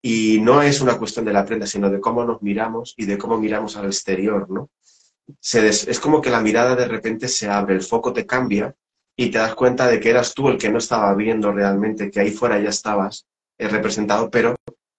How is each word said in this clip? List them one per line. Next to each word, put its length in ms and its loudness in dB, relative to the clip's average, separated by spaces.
Y 400 2
no 200 6
es 180 4
una 180 2
cuestión 280 -6
de 80 -2
la 100 2
prenda, 240 -4
sino 220 0
de 100 -2
cómo 240 -2
nos 180 -4
miramos 560 -4
y 80 -6
de 120 -2
cómo 200 -2
miramos 380 -4
al 120 -6
exterior, 600 -2
¿no? 200 -8
Se 200 2
des-, 280 2
es 100 -4
como 220 4
que 80 -2
la 100 2
mirada 380 2
de 100 0
repente 400 -6
se 220 -4
abre, 260 0
el 60 -2
foco 320 -2
te 120 -4
cambia 480 -2
y 120 0
te 100 0
das 160 0
cuenta 320 2
de 120 4
que 100 2
eras 240 2
tú 140 0
el 100 2
que 120 -2
no 80 0
estaba 380 0
viendo 360 0
realmente, 580 0
que 120 -2
ahí 100 2
fuera 280 0
ya 100 -2
estabas, 560 -4
eh, 100 -6
representado, 640 -2
pero 260 2